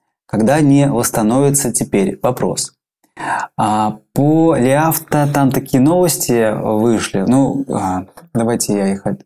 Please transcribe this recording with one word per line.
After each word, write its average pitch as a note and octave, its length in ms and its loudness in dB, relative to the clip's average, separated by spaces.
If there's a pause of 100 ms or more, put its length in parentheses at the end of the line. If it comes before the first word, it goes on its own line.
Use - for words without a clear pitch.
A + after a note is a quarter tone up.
(260)
Когда A#2 360 2
не C#3 260 4
восстановится A#2+ 840 0
теперь? - 500 -2
Вопрос. - 500 -4 (840)
А, G#2+ 420 -2 (160)
по D#3 400 2
Лиавта C#3+ 800 0
там C#3 160 2
такие C#3 320 0
новости C3+ 720 2
вышли. G#2+ 720 -2
Ну, A#2+ 420 0
а, F#2 380 -4 (260)
давайте A2+ 460 -2
я G2 140 0
их F#2+ 140 -8
от-, G2+ 200 -6